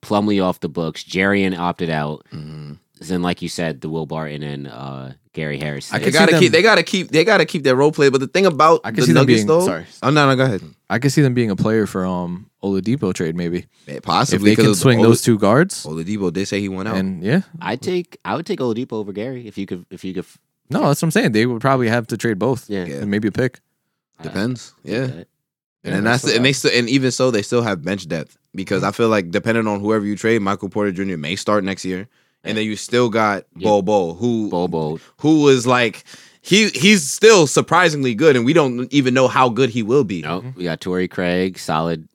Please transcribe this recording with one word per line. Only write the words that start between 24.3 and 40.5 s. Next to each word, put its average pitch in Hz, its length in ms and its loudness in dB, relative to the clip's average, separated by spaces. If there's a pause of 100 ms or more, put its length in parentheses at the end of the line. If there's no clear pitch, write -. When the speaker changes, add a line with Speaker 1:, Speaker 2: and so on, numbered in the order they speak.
Speaker 1:
I - 40 -14
get 87 60 -6
Speaker 2:
Yeah. 117 140 -4
Speaker 1:
that. 127 80 -8
Speaker 2:
And 85 100 -16 (580)
Speaker 3:
Yeah, 90 120 -8
Speaker 2:
then 98 100 0
that's 123 160 2
Speaker 3:
so 151 80 -4
Speaker 2:
the, 107 60 0
and 117 60 2
Speaker 3:
I - 20 2
Speaker 2:
they 139 100 4
still, 139 200 0
and 120 160 0
even 131 220 2
so, 127 200 0
they 107 100 0
still 120 220 0
have 98 200 -4
bench 92 240 -6
depth 78 300 -8 (180)
because 95 280 -2
Speaker 3:
Mm-hmm. 98 60 0
Speaker 2:
I - 40 -4
feel 117 160 2
like 98 220 0
depending 113 360 -2
on 104 140 -4
whoever 107 240 0
you 104 100 -4
trade, 113 260 0
Michael 98 280 -4
Porter 104 240 -2
Junior 95 240 -6
may 76 180 -6
start 104 300 -2
next 95 180 -8
year, 92 240 -8 (380)
and 90 60 -6
Speaker 1:
Yeah. - 20 -4
Speaker 2:
then 107 120 -4
you 107 120 -6
still 120 320 0
got 104 340 0 (140)
Speaker 1:
Yeah. 90 100 -8
Speaker 2:
Bol 104 140 4
Bol, 92 320 0
who 113 360 -2
Speaker 1:
Bol 87 200 -2
Bol. 80 300 -4 (180)
Speaker 2:
who 156 240 2
was 131 260 4
like, 123 380 0 (340)
he, 208 300 2
he's 180 420 4
still 202 360 6
surprisingly 151 680 2
good, 139 220 6
and 117 80 0
we 139 80 2
don't 127 400 0
even 127 200 2
know 131 140 4
how 127 220 2
good 117 220 0
he 113 120 -4
will 127 220 2
be. 87 160 -6
Speaker 1:
No, 80 180 -6
Speaker 3:
Mm-hmm. 127 180 -14